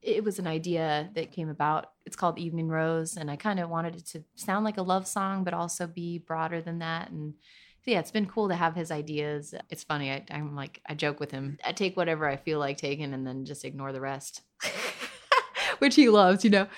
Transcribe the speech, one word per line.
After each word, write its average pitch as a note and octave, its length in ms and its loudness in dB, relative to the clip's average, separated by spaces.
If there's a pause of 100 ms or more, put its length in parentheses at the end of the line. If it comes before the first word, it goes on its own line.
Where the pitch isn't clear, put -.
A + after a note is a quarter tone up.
it G#3+ 220 2
was G3+ 160 -2
an F3+ 80 -2
idea D#3+ 640 0
that D#3+ 180 -4
came E3 160 -6
about. D3+ 440 0 (160)
It's - 80 -14
called E3+ 240 0
Evening E3 300 -2
Rose, D#3+ 480 0
and D3+ 120 -6
I D3 60 -4
kinda F#3 320 -2
wanted E3 280 -4
it E3+ 120 -16
to D#3+ 160 -14 (100)
sound G#3 320 -2
like G#3+ 120 -2
a F#3+ 40 -2
love F#3 240 2
song, F#3+ 380 -2
but F3+ 100 -2
also E3+ 320 -4
be E3+ 320 -6
broader E3 420 -4
than E3+ 200 -6
that. E3 320 -4
And D3+ 240 -8 (500)
so, B3+ 60 0
yeah, G3+ 80 4
it's D#3+ 120 -6
been G#3+ 140 2
cool G#3 240 0
to F3+ 60 2
have E3 200 2
his E3 140 -4
ideas. D3 640 -4 (160)
It's - 140 -12
funny. C#3+ 280 -2
I, C3+ 200 -6
I'm D3 240 -6
like, C#3 320 -12
I D3+ 80 -8
joke D3 240 -2
with D3 120 -6
him. C#3 320 -8
I - 80 -2
take F#3 260 -2
whatever D#3+ 300 0
I C#3 80 0
feel D#3 220 -2
like C#3+ 200 -2
taking C#3+ 360 -4
and C3 120 -4
then C3 200 -6
just C#3 200 -12
ignore C3+ 260 -8
the C3+ 100 -8
rest, C3+ 400 -8 (200)
<laughs> - 1160 -2
which C4+ 160 6
he C4+ 140 10
loves, G3 340 8
you A3+ 80 10
know? G3+ 160 6 (100)